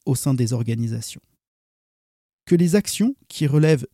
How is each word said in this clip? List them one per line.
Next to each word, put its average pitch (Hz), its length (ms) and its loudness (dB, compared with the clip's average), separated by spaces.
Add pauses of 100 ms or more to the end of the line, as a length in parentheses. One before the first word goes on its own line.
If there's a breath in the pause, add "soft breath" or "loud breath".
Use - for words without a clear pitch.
au 135 120 0
sein 135 180 -2
des 123 180 0
organisations. 113 720 -6 (1200)
Que 180 120 2
les 170 180 2
actions 208 400 0 (140)
qui - 180 -4
relèvent 151 480 2